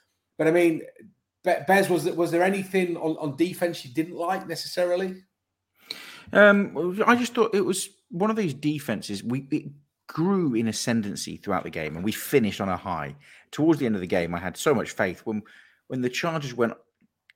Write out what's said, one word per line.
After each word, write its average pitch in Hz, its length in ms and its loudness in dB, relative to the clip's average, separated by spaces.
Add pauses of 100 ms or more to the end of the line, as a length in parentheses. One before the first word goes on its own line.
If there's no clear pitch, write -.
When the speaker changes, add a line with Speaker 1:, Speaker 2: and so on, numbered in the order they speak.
(380)
Speaker 1:
But 156 100 0
I 160 40 6
mean, 170 300 4 (640)
Be-, 180 100 2 (140)
Bez, 190 220 6
was 165 160 2
there, 185 80 0
was 160 180 0
there 170 120 4
anything 190 540 0
on, 160 200 -2
on 143 180 -4
defense 175 500 -2
you 123 80 -18
didn't 160 220 -4
like 190 320 -4
necessarily? 180 760 -4 (1120)
Speaker 2:
Um, 202 720 4
I 240 100 6
just 240 180 -2
thought 226 200 2
it 196 80 4
was - 280 -2 (200)
one 208 200 0
of 220 60 0
these 185 180 0
defenses. 117 720 -4
We, 127 280 -4
it 151 140 -2 (420)
grew 170 480 0
in 113 120 2
ascendancy 107 720 -2
throughout 95 260 -2
the 85 60 -10
game, 80 260 -6
and 87 80 -6
we 107 80 0
finished 110 480 0
on 98 100 -2
a 90 80 -2
high. 78 380 -6 (360)
Towards 151 280 2
the 131 60 0
end 110 100 0
of 92 60 -4
the 90 60 -6
game, 87 280 0
I 87 40 -4
had 90 180 -6
so 156 160 2
much 92 180 0
faith 92 300 -2
when, 107 200 -4 (460)
when 131 140 -6
the 123 80 0
Chargers 151 440 -4
went 117 200 2 (640)